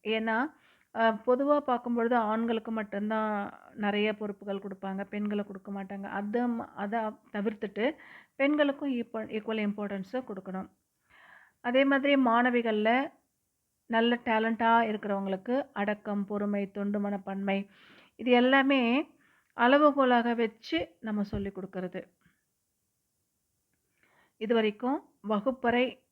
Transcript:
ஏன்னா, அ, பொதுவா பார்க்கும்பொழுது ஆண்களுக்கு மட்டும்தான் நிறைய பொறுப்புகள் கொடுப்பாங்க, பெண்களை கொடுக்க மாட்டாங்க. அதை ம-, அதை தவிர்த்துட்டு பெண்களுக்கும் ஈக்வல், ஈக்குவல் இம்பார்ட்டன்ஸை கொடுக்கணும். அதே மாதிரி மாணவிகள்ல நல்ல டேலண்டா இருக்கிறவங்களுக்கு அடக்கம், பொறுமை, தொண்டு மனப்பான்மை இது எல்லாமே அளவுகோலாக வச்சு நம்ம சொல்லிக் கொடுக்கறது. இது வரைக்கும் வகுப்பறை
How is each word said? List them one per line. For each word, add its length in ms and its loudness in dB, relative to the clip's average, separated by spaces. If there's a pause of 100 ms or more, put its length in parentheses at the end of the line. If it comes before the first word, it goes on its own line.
ஏன்னா, 440 0 (480)
அ, 180 4 (140)
பொதுவா 320 4
பார்க்கும்பொழுது 580 0
ஆண்களுக்கு 540 0
மட்டும்தான் 880 -4 (140)
நிறைய 400 0
பொறுப்புகள் 440 -8
கொடுப்பாங்க, 460 -8
பெண்களை 400 -4
கொடுக்க 280 -14
மாட்டாங்க. 300 -10
அதை 400 -4
ம-, 320 -2
அதை 260 -4 (320)
தவிர்த்துட்டு 640 -4 (380)
பெண்களுக்கும் 580 0
ஈக்வல், 360 -6
ஈக்குவல் 400 -4
இம்பார்ட்டன்ஸை 560 -6
கொடுக்கணும். 460 -10 (920)
அதே 240 4
மாதிரி 320 4
மாணவிகள்ல 960 4 (760)
நல்ல 380 2
டேலண்டா 560 2
இருக்கிறவங்களுக்கு 920 -2
அடக்கம், 520 -4
பொறுமை, 460 -4
தொண்டு 300 -4
மனப்பான்மை 680 -4 (460)
இது 140 -2
எல்லாமே 800 4 (460)
அளவுகோலாக 760 4
வச்சு 680 -4
நம்ம 220 -4
சொல்லிக் 360 -6
கொடுக்கறது. 460 -8 (2250)
இது 180 -6
வரைக்கும் 540 -2 (120)
வகுப்பறை 920 -2